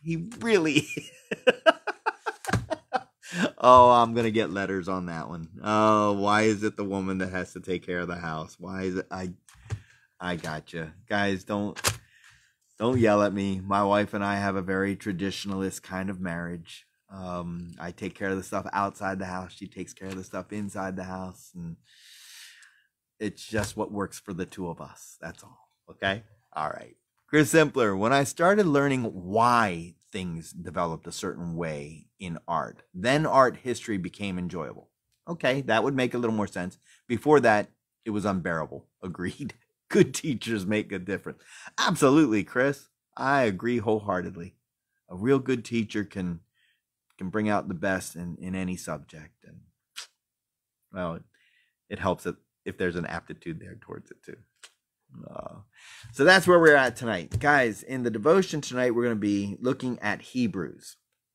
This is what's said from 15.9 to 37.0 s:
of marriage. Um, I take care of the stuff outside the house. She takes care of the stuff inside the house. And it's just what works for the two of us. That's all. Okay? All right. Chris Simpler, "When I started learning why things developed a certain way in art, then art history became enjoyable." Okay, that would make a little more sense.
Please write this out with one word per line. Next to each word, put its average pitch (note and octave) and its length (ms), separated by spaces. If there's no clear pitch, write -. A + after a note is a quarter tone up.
of F#2 120
marriage. F2 640
Um, F2 680
I F2 120
take F2+ 240
care G2 140
of F#2+ 80
the F2+ 60
stuff F#2+ 280
outside G2 480
the F#2+ 60
house. F#2 280
She F#2+ 140
takes F#2+ 260
care F#2+ 140
of F#2+ 80
the F#2 80
stuff F#2+ 300
inside G2 420
the F#2+ 80
house. F#2 520
And E2+ 220
it's G#2 260
just G#2+ 300
what G#2+ 160
works G2+ 280
for G2+ 140
the F2 120
two F2+ 240
of D#2+ 120
us. - 400
That's E2 220
all. - 260
Okay? G2 340
All D2+ 160
right. - 260
Chris D3+ 240
Simpler, C3 460
"When A2 160
I D#3 100
started G3 420
learning C#3 380
why F#2+ 920
things E2+ 420
developed E2+ 540
a E2 40
certain E2+ 440
way D#2 520
in E2+ 180
art, D2 360
then B2+ 320
art B2+ 320
history A#2 400
became F#2 420
enjoyable." E2 500
Okay, C#3+ 340
that A2+ 220
would C3+ 120
make B2+ 180
a B2 40
little A2+ 180
more G#2 120
sense. F#2 300